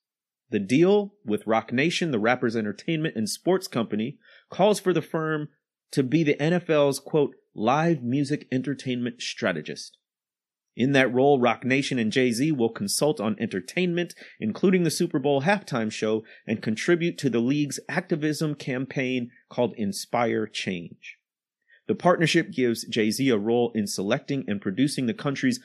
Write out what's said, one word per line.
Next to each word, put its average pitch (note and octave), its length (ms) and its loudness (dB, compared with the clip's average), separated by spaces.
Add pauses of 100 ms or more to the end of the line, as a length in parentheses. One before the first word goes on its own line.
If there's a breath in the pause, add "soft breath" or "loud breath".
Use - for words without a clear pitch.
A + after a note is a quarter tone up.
(480)
The G#2+ 120 0
deal F3+ 540 4 (120)
with G#2 200 -2
Roc A2 280 0
Nation, D#3+ 360 0
the A#2 80 0
rapper's A#2 380 0
entertainment D#3 600 -4
and G#2+ 120 -2
sports F3+ 400 -2
company, A2+ 500 -4 (300 soft breath)
calls G3+ 320 2
for F#3 140 0
the D#3+ 80 2
firm D#3 460 -4 (420)
to C#3+ 120 2
be C#3+ 200 2
the D3 180 2
N D#3 140 2
F E3+ 160 -2
L's, C#3+ 300 4
quote, C#3+ 340 0 (200)
'live C#3+ 480 2
music C#3 480 -2
entertainment B2+ 680 -4
strategist.' - 800 -6 (760)
In C3 180 2
that C3 200 4
role, C3+ 260 6
Roc A#2+ 280 2
Nation C3+ 320 0
and A2 120 0
Jay-Z B2+ 420 2
will A#2 180 2
consult C#3+ 500 -2
on G#2 180 -2
entertainment, E3+ 760 -4 (260 loud breath)
including F#3 440 2
the D#3 60 2
Super E3+ 280 0
Bowl C#3 240 2
halftime C#3+ 500 0
show, A2 320 -2 (220 loud breath)
and A2 160 -4
contribute E3+ 560 0
to C#3+ 100 -2
the A#2+ 120 2
league's C#3 380 -2 (120)
activism D3+ 640 -2
campaign B2+ 760 -4 (200 loud breath)
called A#2+ 260 -2
Inspire A2 680 -2
Change. - 720 -10 (680 soft breath)
The G#2 60 0
partnership E3 580 2
gives A#2 340 -2
Jay-Z A2 420 0
a A#2 80 4
role A#2 380 0
in G#2+ 120 -2
selecting B2 600 -4
and G2+ 140 -4
producing C3 420 -2
the A2 80 -2
country's C3 520 -2